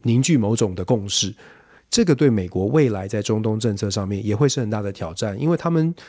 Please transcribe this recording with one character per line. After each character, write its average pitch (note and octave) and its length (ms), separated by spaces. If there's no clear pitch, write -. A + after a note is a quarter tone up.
凝 A#2 180
聚 C3+ 180
某 A2 180
种 G#2 180
的 F2+ 100
共 G2+ 240
识。 G2 280
这 A3+ 160
个 D#3+ 100
对 C#3 140
美 G2+ 180
国 F#2 200
未 C#3 200
来 G2 180
在 G#2 160
中 A2 200
东 A2 180
政 A2 160
策 G2+ 160
上 G2 160
面 G2+ 180
也 G#2 80
会 C#3 140
是 C3 140
很 G#2+ 80
大 G#2+ 120
的 G2+ 120
挑 D#2+ 200
战， G2+ 240
因 C#3+ 120
为 E3+ 80
他 E3+ 120
们 E3 240